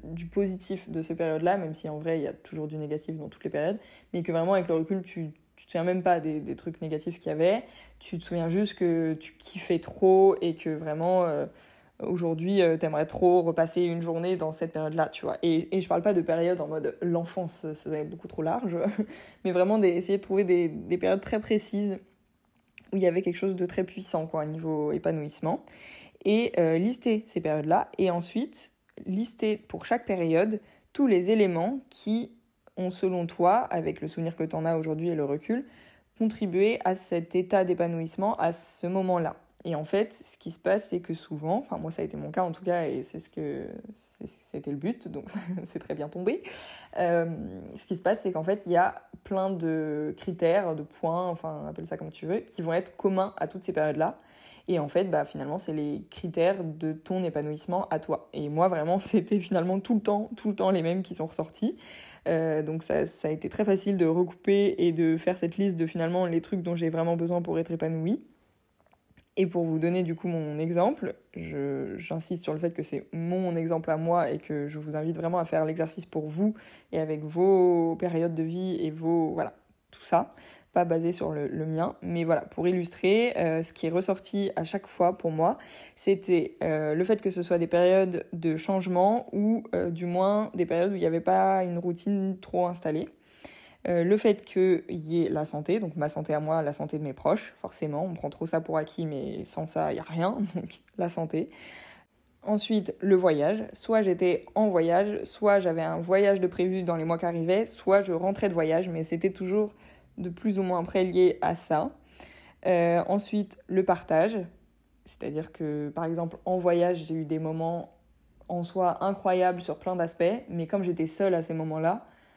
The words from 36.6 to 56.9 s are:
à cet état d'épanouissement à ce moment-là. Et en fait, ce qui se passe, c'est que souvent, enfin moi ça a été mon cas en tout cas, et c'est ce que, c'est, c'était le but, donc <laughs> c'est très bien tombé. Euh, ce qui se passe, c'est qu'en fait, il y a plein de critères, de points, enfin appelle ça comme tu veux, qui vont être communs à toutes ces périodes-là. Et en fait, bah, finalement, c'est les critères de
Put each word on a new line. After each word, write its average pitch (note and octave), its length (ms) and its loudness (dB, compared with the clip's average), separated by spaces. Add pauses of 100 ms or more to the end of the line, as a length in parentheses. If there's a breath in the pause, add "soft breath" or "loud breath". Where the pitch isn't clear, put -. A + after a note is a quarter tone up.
à F#3 100 2
cet E3+ 400 -4
état F#3 300 2
d'épanouissement F3 720 -2
à E3 160 0
ce - 340 -10
moment-là. F3+ 500 0 (300)
Et E3+ 80 -2
en D3+ 100 -4
fait, G#3 280 0
ce - 240 -18
qui - 140 -12
se E3 80 -16
passe, G3+ 320 0
c'est F3+ 100 -2
que E3 140 -6
souvent, D#3+ 420 -4
enfin C4+ 220 -6
moi D#3 120 -8
ça E3 120 -6
a - 20 -2
été D3+ 140 -8
mon D3 120 -8
cas F#3 120 -2
en E3+ 100 -2
tout D#3+ 100 -14
cas, F3 240 0
et C3 160 -4
c'est - 160 -12
ce - 120 -16
que, C#3+ 360 -8 (280)
c'est, - 340 -18
c'était - 420 -12
le C#3+ 60 -4
but, F#3+ 320 -6
donc - 220 -12 (180)
<laughs> F3+ 160 -6
c'est - 140 -10
très - 160 -8
bien D3 140 -6
tombé. F#3+ 340 -2 (560 loud breath)
Euh, E3+ 280 4 (500)
ce - 100 -18
qui F#3 100 -2
se F3+ 60 -10
passe, G#3+ 200 2
c'est F#3+ 100 -2
qu'en D#3+ 100 -4
fait, G3+ 240 0
il F3 60 0
y F3 40 4
a - 260 2 (220)
plein F#3+ 240 0
de D#3 720 -2
critères, F3 580 0
de D3+ 60 -8
points, E3+ 460 -4
enfin D#3+ 380 -8
appelle D#3+ 200 -10
ça D#3+ 100 -8
comme D#3 140 -12
tu - 160 -14
veux, D#3 140 -2
qui - 200 -12
vont E3 140 -2
être F3+ 220 -2
communs F#3+ 420 0
à D#3 100 -2
toutes F#3+ 140 -12
ces - 100 -6
périodes-là. D#3 460 0 (500 loud breath)
Et F3 100 0
en D3 100 -4
fait, F#3 160 0
bah, D#3 200 0
finalement, D3 340 -8
c'est D#3+ 160 -6
les D3 360 -4
critères F3+ 540 0
de D#3+ 280 -4